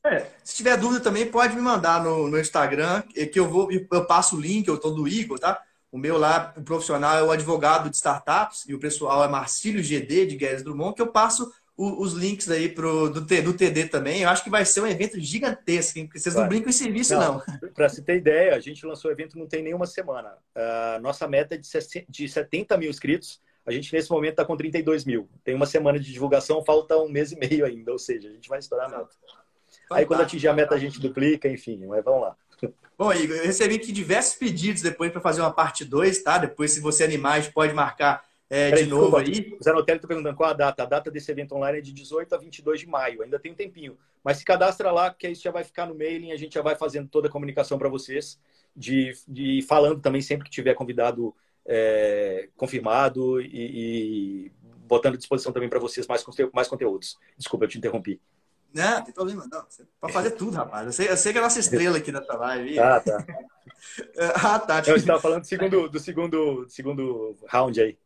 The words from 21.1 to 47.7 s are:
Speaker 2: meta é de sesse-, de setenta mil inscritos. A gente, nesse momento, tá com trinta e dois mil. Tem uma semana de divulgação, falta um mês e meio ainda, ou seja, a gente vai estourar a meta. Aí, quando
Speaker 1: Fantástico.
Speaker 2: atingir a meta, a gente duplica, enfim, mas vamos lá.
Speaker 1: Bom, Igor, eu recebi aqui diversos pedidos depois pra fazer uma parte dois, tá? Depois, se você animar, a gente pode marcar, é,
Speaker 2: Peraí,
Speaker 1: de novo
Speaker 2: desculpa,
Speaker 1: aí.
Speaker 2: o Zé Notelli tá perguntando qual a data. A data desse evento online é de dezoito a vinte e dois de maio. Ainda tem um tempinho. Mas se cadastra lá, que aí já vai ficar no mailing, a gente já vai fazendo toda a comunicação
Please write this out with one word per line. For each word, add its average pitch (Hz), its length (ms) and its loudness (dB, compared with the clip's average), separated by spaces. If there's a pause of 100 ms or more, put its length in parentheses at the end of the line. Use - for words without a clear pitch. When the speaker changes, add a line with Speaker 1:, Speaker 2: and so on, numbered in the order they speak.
Speaker 2:
meta 147 300 0
é - 20 -12
de 143 80 -18
sesse-, 160 420 -6
de 147 200 -8
setenta 160 480 -2
mil 160 140 -2
inscritos. 175 500 -2 (260)
A 120 60 -4
gente, 143 200 -6
nesse 160 160 0
momento, 156 280 0
tá 156 80 2
com 156 120 -4
trinta 160 220 -4
e 156 60 -2
dois 156 200 0
mil. 120 240 -4 (140)
Tem 131 100 -4
uma 139 140 2
semana 147 320 2
de 135 140 -8
divulgação, 139 520 2
falta 156 320 4
um 160 120 4
mês 147 240 -2
e 170 40 -12
meio 147 300 2
ainda, 117 240 -6
ou 127 80 -4
seja, 110 300 -6
a 107 40 -20
gente 117 160 -20
vai 135 120 -6
estourar 131 260 -6
a 131 120 -10
meta. - 120 -12 (760)
Aí, 156 160 2
quando 156 140 0
Speaker 1:
Fantástico. 165 40 4
Speaker 2:
atingir 156 260 2
a 151 40 6
meta, 147 220 4
a 143 40 2
gente 139 220 -6
duplica, 139 480 0
enfim, 113 380 -6
mas 107 180 -2
vamos 131 180 2
lá. 98 140 -6 (600)
Speaker 1:
Bom, 202 140 2
Igor, 160 240 0
eu 165 80 -2
recebi 208 320 2
aqui 220 160 -6
diversos 196 420 0
pedidos 185 480 -2
depois 165 300 -2
pra 170 80 -6
fazer 165 200 2
uma 160 120 2
parte 151 320 0
dois, 170 400 2
tá? 160 140 4
Depois, 151 340 0
se - 80 0
você 151 240 2
animar, 143 300 2
a 151 60 2
gente 147 120 -8
pode 156 200 2
marcar, 143 520 2 (260)
é, 143 200 4
Speaker 2:
Peraí, 156 140 8
Speaker 1:
de 143 60 0
novo 147 300 6
Speaker 2:
desculpa, 190 320 -4
Speaker 1:
aí. - 80 -14
Speaker 2:
o - 20 -14
Zé 156 100 4
Notelli 160 280 2
tá - 80 -16
perguntando 147 280 -4
qual 160 140 2
a 151 40 -2
data. 139 280 0
A 120 40 -2
data 143 220 -2
desse 147 220 -10
evento 143 240 -8
online 139 240 -2
é - 20 -6
de 139 120 -18
dezoito 143 420 -6
a 165 40 -4
vinte 165 200 -16
e 151 40 -20
dois 151 180 -2
de 170 80 -20
maio. 127 340 -4
Ainda 131 160 -6
tem 160 140 -12
um - 20 -20
tempinho. 170 420 -14 (280)
Mas 139 140 0
se - 60 -18
cadastra 185 460 2
lá, 175 220 2
que - 160 -12
aí 175 80 -8
já 175 160 -6
vai 175 100 -6
ficar 175 240 -8
no 165 80 -12
mailing, 165 380 -6
a 156 40 -8
gente 151 180 -12
já 151 80 -2
vai 151 120 0
fazendo 147 340 -6
toda 147 200 2
a - 20 0
comunicação 143 480 -4